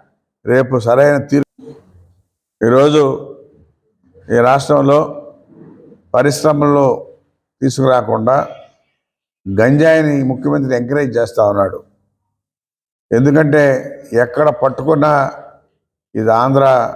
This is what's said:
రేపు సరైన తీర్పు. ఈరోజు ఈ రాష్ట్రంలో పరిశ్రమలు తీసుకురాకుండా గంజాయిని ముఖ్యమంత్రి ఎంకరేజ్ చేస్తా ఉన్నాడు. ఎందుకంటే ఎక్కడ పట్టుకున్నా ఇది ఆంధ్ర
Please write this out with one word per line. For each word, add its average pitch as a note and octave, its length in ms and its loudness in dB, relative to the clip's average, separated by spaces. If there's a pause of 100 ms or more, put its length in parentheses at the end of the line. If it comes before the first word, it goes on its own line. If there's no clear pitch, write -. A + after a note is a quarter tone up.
(460)
రేపు C3 340 0
సరైన C3 380 2
తీర్పు. C#3+ 480 -4 (1000)
ఈరోజు C3+ 720 0 (960)
ఈ - 20 2
రాష్ట్రంలో C#3 960 0 (840)
పరిశ్రమలు C#3+ 920 0 (540)
తీసుకురాకుండా B2+ 840 0 (1120)
గంజాయిని D3 640 2
ముఖ్యమంత్రి C3 520 -4
ఎంకరేజ్ B2 420 -4
చేస్తా A2 300 0
ఉన్నాడు. G2 360 -2 (1300)
ఎందుకంటే C#3+ 520 2 (500)
ఎక్కడ A#2+ 360 0
పట్టుకున్నా C#3+ 840 0 (840)
ఇది A2 160 0
ఆంధ్ర C3 640 2